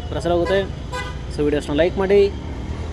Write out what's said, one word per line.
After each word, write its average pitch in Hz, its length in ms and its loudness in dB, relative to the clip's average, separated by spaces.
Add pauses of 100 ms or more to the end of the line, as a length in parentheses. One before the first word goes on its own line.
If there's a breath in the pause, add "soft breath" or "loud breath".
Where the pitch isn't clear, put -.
(100)
ಪ್ರಸಾರವಾಗುತ್ತೆ. 170 500 2 (720)
So, 139 140 -4
ವಿಡಿಯೋಸ್ನ 147 340 0
ಲೈಕ್ 175 220 2
ಮಾಡಿ, 202 180 6 (720)